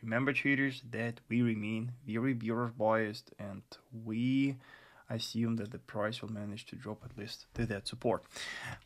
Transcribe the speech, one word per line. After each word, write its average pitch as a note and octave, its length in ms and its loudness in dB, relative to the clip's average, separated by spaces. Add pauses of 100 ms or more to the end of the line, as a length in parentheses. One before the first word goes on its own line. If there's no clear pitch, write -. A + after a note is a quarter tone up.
remember, A#2+ 320 2
traders, C3+ 500 2 (100)
that A#2 360 -2
we A#2+ 140 4
remain A2+ 500 2 (140)
very A#2 280 2
bearish A2+ 440 0
biased, A2 600 4
and G2+ 240 -8 (420)
we C3 520 2 (540)
assume A2+ 460 2
that G#2+ 160 -4
the - 80 -10
price A2 420 -2
will A2 100 -6
manage G#2 340 -6
to - 100 -12
drop - 280 -8
at - 140 -14
least - 360 -10
to A#2 120 2
that G2+ 220 -2
support. A#2 360 2 (600)